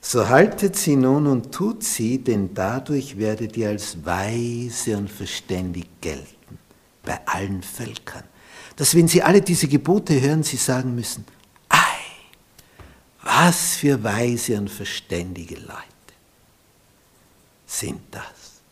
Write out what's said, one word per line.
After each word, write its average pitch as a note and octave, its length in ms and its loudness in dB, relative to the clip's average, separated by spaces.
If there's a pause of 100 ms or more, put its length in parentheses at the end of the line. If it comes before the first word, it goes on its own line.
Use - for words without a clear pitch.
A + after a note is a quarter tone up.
"So A2 280 0
haltet F#3 480 6
sie D3 200 2
nun C3+ 300 4
und B2+ 260 0
tut G#3+ 300 -4
sie, A#2+ 360 -2
denn G#2 360 -2
dadurch B2 640 -4
werdet G#2+ 380 -4
ihr A2 120 -2
als G2+ 360 -6
weise A2+ 920 -4
und G2+ 140 -4
verständig F2+ 760 -6 (140)
gelten - 580 -12 (440)
bei - 240 -8
allen F#2+ 360 -4
Völkern." - 640 -12 (520)
Dass, - 180 2
wenn E3 140 8
sie F3 140 6
alle F#3+ 180 8
diese F3 280 0
Gebote D#3 520 2
hören, D3+ 220 2
sie C#3 160 -4
sagen B2+ 360 0
müssen: - 300 -8 (460)
"Ei, - 80 6 (1400)
was - 540 2
für C#3 280 2
weise A#2 540 0
und G2+ 120 -4
verständige F2 840 -8
Leute - 580 -18 (1500)
sind - 340 -8 (100)
das. - 500 -18 (100)